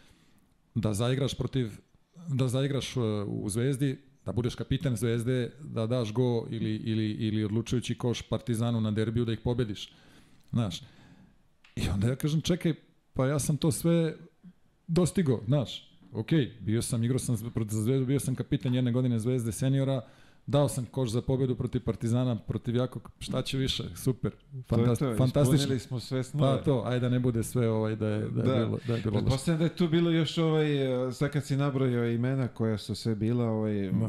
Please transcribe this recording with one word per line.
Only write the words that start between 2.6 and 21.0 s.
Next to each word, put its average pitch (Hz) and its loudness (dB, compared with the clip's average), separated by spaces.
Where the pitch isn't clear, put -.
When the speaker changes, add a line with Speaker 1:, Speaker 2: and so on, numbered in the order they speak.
Speaker 1:
e, 127 0
u 110 -4
Zvezdi, 131 0
da - -6
budeš 117 0
kapiten 131 -2
Zvezde, 120 0
da 120 -4
daš 117 -2
go 120 0
ili, 110 -2
ili, 110 0
ili 107 0
odlučujući 113 -2
koš 120 -2
Partizanu 117 -2
na 110 0
derbiju 113 0
da 113 -2
ih 104 -4
pobediš. 117 -4
Znaš. 110 -2
I 101 -2
onda 98 0
ja 131 0
kažem, 151 0
„Čekaj, 175 0
pa 131 2
ja 143 0
sam 143 0
to 160 2
sve 165 2
dostigo, 160 2
znaš. 135 0
Okej, 113 0
bio 113 0
sam, 117 0
igrao 127 0
sam 123 -2
z-, 113 -8
protiv 107 -4
Zvezdu, 123 0
bio 135 2
sam 131 -4
kapiten 127 -2
jedne 127 2
godine 123 2
Zvezde 117 -2
seniora, 135 0
dao 139 4
sam 127 -4
koš 127 -2